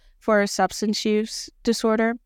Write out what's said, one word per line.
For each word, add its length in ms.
for 280
substance 580
use 440
disorder. 520